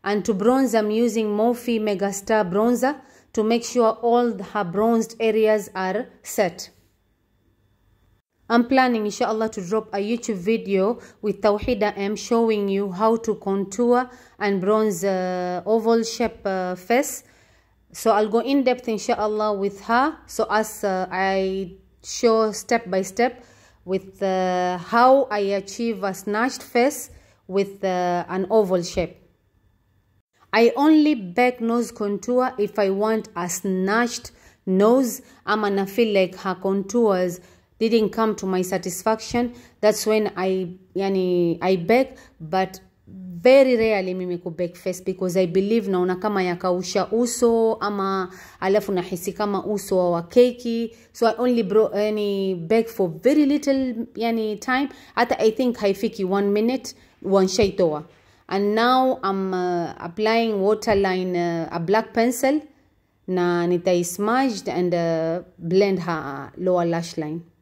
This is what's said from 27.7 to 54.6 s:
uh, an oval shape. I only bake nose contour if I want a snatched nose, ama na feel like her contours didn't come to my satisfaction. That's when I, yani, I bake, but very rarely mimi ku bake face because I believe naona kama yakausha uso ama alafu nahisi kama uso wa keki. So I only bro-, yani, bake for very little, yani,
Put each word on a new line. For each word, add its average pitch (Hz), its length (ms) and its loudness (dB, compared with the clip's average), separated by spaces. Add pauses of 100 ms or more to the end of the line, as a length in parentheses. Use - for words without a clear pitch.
uh, 180 460 0
an 190 220 -2
oval 185 320 4
shape. 170 340 -6 (1400)
I 226 240 6
only 302 380 6
bake 247 480 -2
nose 233 300 -2
contour 220 680 -2
if 208 200 -2
I 196 120 2
want 214 460 0
a 175 120 -4
snatched 196 840 -2 (340)
nose, 226 560 4 (240)
ama 208 240 0
na 196 160 0
feel 220 260 0
like 185 240 2
her 185 200 -6
contours 196 840 0 (380)
didn't 220 320 4
come 220 260 0
to 190 100 -8
my 185 160 0
satisfaction. 220 920 -2 (260)
That's 208 260 2
when 214 300 2
I, 185 340 -2 (240)
yani, 180 680 0
I 190 140 2
bake, 233 400 0 (240)
but 185 400 -4 (260)
very 240 720 4
rarely 202 380 0
mimi 180 240 -4
ku 175 120 -10
bake 175 260 -6
face 185 240 -6
because 185 360 -4
I 185 100 4
believe 196 400 0
naona 180 340 0
kama 208 200 0
yakausha 180 720 -2
uso 226 680 2
ama 196 500 -2 (300)
alafu 202 320 0
nahisi 180 440 -4
kama 202 300 -4
uso 185 460 0
wa 170 100 -2
keki. 233 760 2 (160)
So - 140 0
I 220 120 2
only 247 240 2
bro-, 202 280 2
yani, 202 760 -2
bake 226 220 2
for 190 200 -2
very 269 380 2
little, 269 600 0 (100)
yani, 220 440 -2